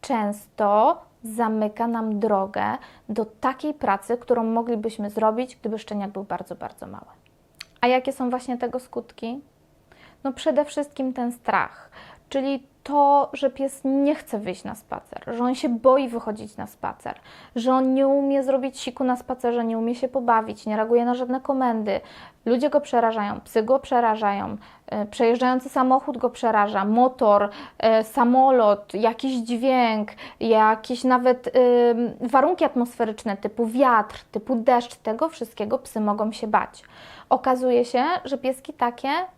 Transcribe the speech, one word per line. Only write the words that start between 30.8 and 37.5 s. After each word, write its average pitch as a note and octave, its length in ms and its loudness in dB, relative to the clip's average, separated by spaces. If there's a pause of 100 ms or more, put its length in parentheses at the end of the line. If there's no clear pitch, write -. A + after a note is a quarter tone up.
nawet, B3+ 520 2
ym, A#3+ 720 4
warunki D4 360 2
atmosferyczne A3+ 720 -4
typu G#3 300 -4
wiatr, A#3 680 0
typu A3 240 -4
deszcz, A#3+ 380 0
tego A#3 340 -4
wszystkiego A#3 500 -6
psy - 220 -8
mogą G#3+ 320 -2
się A3+ 140 -8
bać. - 360 -2 (460)
Okazuje B3+ 560 2